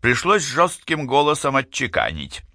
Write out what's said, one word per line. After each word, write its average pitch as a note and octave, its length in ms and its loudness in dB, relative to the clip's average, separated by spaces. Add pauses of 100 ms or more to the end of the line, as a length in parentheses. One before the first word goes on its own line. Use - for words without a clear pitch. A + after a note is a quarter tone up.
Пришлось D#3 420 2
жестким D3+ 640 -2
голосом C#3+ 500 2
отчеканить D#2 840 -4 (120)